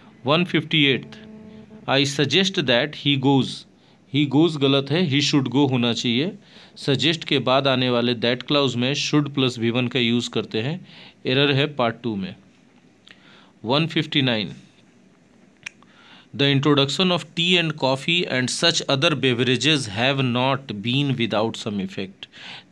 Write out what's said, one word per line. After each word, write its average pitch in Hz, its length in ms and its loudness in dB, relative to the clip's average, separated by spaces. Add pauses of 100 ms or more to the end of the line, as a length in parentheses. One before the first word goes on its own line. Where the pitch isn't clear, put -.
(260)
वन 160 200 2
फिफ्टी 151 400 2
एट्थ, 127 340 0 (720)
"I 135 160 2
suggest 156 480 0
that 135 360 0 (180)
he 143 100 2
goes।" 131 300 4 (680)
he 147 200 2
goes 160 220 4
गलत 139 340 2
है, 160 200 0
he 143 100 2
should 143 340 2
go 139 160 4
होना 120 220 0
चाहिए। 127 400 -2 (420)
सजेस्ट 147 480 0
के 143 160 0
बाद 131 280 2
आने 127 220 2
वाले 120 260 2
that 120 280 -2
क्लॉज 143 320 0
में 123 180 -2
should 143 460 -2
plus 127 200 0
वी 113 100 0
वन 123 180 0
का 117 120 -2
यूज़ 117 300 0
करते 110 320 -4
हैं, 160 260 -6 (380)
एरर 139 260 2
है 143 240 0
पार्ट 117 280 0
टू 113 120 -4
में। 95 200 -6 (1300)
वन 143 220 2
फिफ्टी 156 340 -2
नाइन, 110 280 0 (1900)
"The 139 220 2
introduction 143 540 2
of 170 140 -2 (140)
tea 175 240 2
and 156 100 -2
coffee 143 600 -2
and 127 300 -2
such 170 180 2 (140)
other 160 180 2
beverages 127 640 2
have 120 440 -2
not 127 600 -2
been 131 360 0
without 113 380 0
some 104 200 -6
effect।" 95 540 -8 (420)